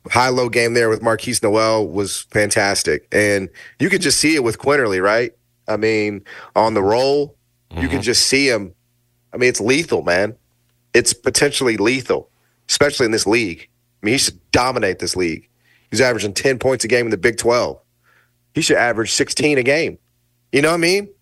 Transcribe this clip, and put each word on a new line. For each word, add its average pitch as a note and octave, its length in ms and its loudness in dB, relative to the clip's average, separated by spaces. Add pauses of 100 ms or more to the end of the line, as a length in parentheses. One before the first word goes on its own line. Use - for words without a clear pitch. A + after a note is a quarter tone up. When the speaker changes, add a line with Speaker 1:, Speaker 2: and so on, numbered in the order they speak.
(100)
Speaker 1:
high-low B2 380 2
game A#2 260 0
there A#2 140 2
with A2 140 0
Markquis A2+ 400 -2
Nowell A2 460 2
was F#2+ 420 -4
fantastic. G2+ 800 0
And G2+ 380 0 (320)
you D#3+ 100 0
could F#3 100 0
just C#3+ 200 0
see D#3 160 2
it C3 80 0
with A2+ 140 -2
Quinerly, B2 440 0
right? A2 300 0 (340)
I G#2+ 100 -2
mean, G#2 480 -2 (300)
on A2 200 2
the G#2 80 2
roll, C3+ 540 2 (360)
you F2 100 -6
can F2 80 -2
Speaker 2:
Mm-hmm. C#3 100 -2
Speaker 1:
just A2+ 260 0
see C3+ 220 2
him. G2+ 260 -2 (580)
I - 40 -12
mean, B2 120 2
it's A#2+ 120 0
lethal, B2 420 0
man. F2+ 320 0 (600)
It's A#2+ 180 2
potentially C#3 640 0
lethal, A#2+ 520 -2 (400)
especially C#3+ 380 2
in A2 60 -2
this G#2+ 160 0
league. G#2 400 -2 (340)
I G2+ 40 -8
mean, A2+ 80 2
he C#3 40 0
should - 200 -4 (120)
dominate B2 480 0
this F2+ 160 -6
league. F2+ 340 -4 (420)
He's A2 100 0
averaging G#2+ 340 0
ten C3 240 0
points B2+ 260 -2
a A2+ 40 -6
game A#2+ 180 2
in A2+ 40 -4
the G#2 60 0
Big A2 220 0
Twelve. A2+ 420 -2 (720)
He D3+ 80 -2
should C#3 140 2
average A2 360 0
sixteen C#3+ 460 0
a B2 40 2
game. C#3 360 -2 (520)
You C#3 120 2
know D3+ 80 4
what E3+ 40 2
I F3 40 0
mean? F#3+ 300 0 (140)